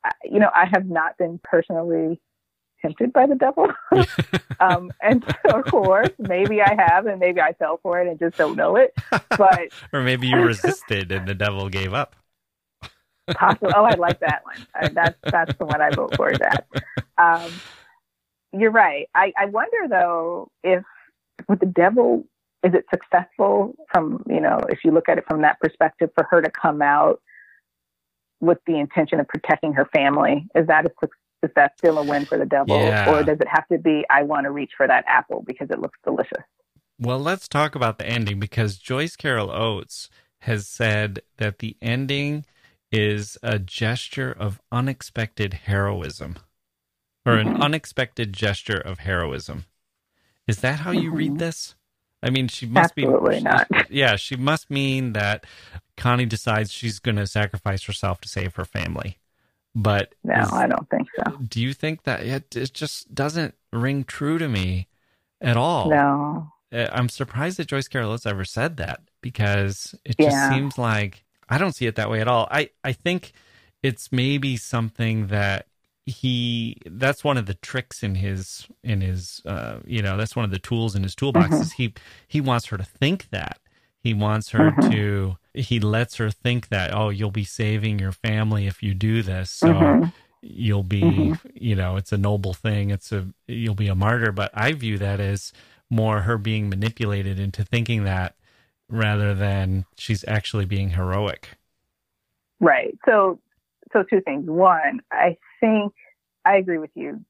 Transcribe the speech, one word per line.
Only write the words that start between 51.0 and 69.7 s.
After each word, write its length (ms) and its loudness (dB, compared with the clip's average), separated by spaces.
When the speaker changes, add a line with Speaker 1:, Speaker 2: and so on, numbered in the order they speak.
Speaker 2:
read 200 -2
Speaker 1:
Mm-hmm. 60 -4
Speaker 2:
this? 380 -8
I 60 0
mean, 200 0
she 180 -10
must 260 2
be 100 -2
Speaker 1:
Absolutely 340 2
Speaker 2:
she 60 -4
Speaker 1:
not. 240 2
Speaker 2:
yeah, 260 2
she 200 -8
must 340 -2
mean 440 -2
that 320 -2
Connie 280 0
decides 460 -2
she's 280 -8
gonna 280 -2
sacrifice 560 -2
herself 380 -6
to 80 -18
save 260 -6
her 100 -6
family. 520 -8
But 400 0
Speaker 1:
No, 180 -2
Speaker 2:
is 100 0
Speaker 1:
I 160 0
don't 220 -4
think 260 -4
so. 220 -6
Speaker 2:
Do 240 -6
you 120 -4
think 300 -8
that 220 -4
it, 300 -8
it 180 -6
just 420 -12
doesn't 400 -4
ring 320 -2
true 340 -4
to 120 -2
me 380 -2
at 160 0
all? 340 0
Speaker 1:
No. 640 0
Speaker 2:
Uh, 180 -2
I'm 180 -2
surprised 480 -6
that 100 -8
Joyce 200 -4
Carol 240 -4
Oates 140 -8
ever 200 -4
said 320 -6
that, 240 -8
because 760 -2